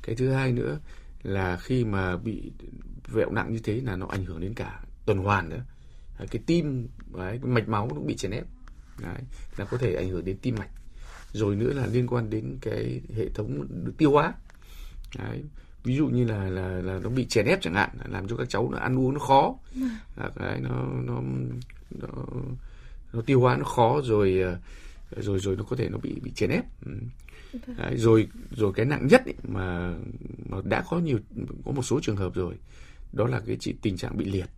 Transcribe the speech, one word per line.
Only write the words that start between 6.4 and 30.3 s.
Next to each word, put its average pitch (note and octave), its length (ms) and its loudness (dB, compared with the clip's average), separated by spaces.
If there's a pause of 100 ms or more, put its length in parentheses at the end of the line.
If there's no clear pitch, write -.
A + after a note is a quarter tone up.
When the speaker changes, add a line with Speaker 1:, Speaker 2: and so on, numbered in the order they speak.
Speaker 1:
tim, D3 420 2 (300)
đấy, F#2+ 260 -4
cái B2 80 0
mạch A2 180 4
máu G#2+ 180 2
nó D3 80 -4
cũng D3 120 -4
bị A2 80 0
chèn F#2 160 -4
ép. - 140 -4 (540)
Đấy, - 220 -6 (360)
là G2 80 -4
có B2 120 -4
thể B2 180 2
ảnh F#2 140 0
hưởng E2+ 160 -2
đến F#2+ 160 -2
tim A#2+ 180 0
mạch. - 100 -8 (640)
Rồi G#2 240 2
nữa A#2+ 180 2
là C3 120 0
liên A#2+ 220 2
quan A#2 220 0
đến B2 320 -2
cái A2+ 400 -2 (140)
hệ A2+ 140 0
thống C3+ 380 -4 (300)
tiêu D3+ 140 8
hóa. D3 220 6 (840)
Đấy, A2+ 260 -6 (400)
ví B2+ 120 0
dụ D3 120 4
như B2 180 4
là, G2+ 240 0
là, F#2 180 -2
là F#2 320 -2
nó F#2+ 100 -4
bị B2+ 160 0
chèn G#2+ 200 4
ép F#3+ 160 4
chẳng E2 120 -2
hạn, G2+ 160 4 (160)
làm F#2+ 220 -4
cho A#2 100 -4
các B2+ 120 -4
cháu B2+ 220 2
nó - 60 -2
ăn B2+ 220 2
uống C3 140 2
nó D3 60 -2
khó. C#3+ 360 6 (200)
Speaker 2:
Vâng. B3 600 -4
Speaker 1:
Đấy, F#2+ 260 -2
nó, B2+ 220 -2 (200)
nó, B2 180 -2 (680)
nó, - 160 -8 (1040)
nó A#2 80 -2
tiêu C3 180 8
hóa B2+ 180 8
nó C#3+ 60 0
khó B2+ 400 6
rồi, G2+ 380 6
ờ, F2+ 160 0 (640)
rồi, G2+ 180 2
rồi F#2+ 160 2
nó G2+ 80 -4
có B2 120 -2
thể A#2 140 0
nó G#2 80 -4
bị, - 260 -4
bị - 80 -6
chèn - 180 2
ép. B3 160 2 (200)
Ừ. - 60 -8 (640)
Speaker 2:
Vâng. A#3+ 240 -10
Speaker 1:
Đấy, - 200 -2
rồi, A2 300 8 (240)
rồi G#2+ 240 2
cái A2 100 2
nặng C#3 220 2
nhất A#3+ 180 12
ấy, - 180 -4
mà, F2+ 500 -2 (560)